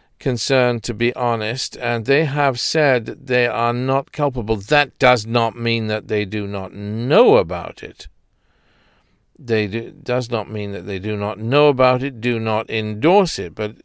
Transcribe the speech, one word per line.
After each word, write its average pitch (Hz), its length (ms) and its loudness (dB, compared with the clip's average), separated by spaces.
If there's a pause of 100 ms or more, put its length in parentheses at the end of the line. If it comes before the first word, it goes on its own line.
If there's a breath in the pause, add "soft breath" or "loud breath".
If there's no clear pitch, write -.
(180 soft breath)
concerned, 123 640 0
to 113 100 -6
be 117 200 0
honest, 117 640 -4
and 117 300 -4
they 143 180 4
have 139 340 0
said 123 680 0
they 123 200 2
are 117 260 0
not 131 400 -2
culpable. 123 440 -2
That 143 420 0
does 123 280 4
not 117 300 0
mean 117 320 -2
that 107 200 -4
they 107 160 0
do 104 220 -4
not 95 260 -8
know 120 640 4
about 85 460 -2
it. - 260 -16 (1300)
They 113 280 0
do, 107 240 -6
does 120 400 -4
not 113 200 -4
mean 104 220 -6
that 95 140 -10
they 98 120 -6
do 104 180 -4
not 104 220 -4
know 139 300 4
about 127 340 4
it, 131 180 -6
do 117 200 -2
not 110 300 -2
endorse 117 680 2
it, 92 160 -8
but 110 300 -8